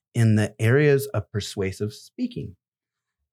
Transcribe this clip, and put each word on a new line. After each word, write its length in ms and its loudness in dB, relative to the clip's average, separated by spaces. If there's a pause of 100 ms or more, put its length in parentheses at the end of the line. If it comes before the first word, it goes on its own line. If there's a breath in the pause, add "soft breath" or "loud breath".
(140)
in 220 4
the 220 0
areas 500 4
of 220 -6
persuasive 600 -6
speaking. 640 -10 (760)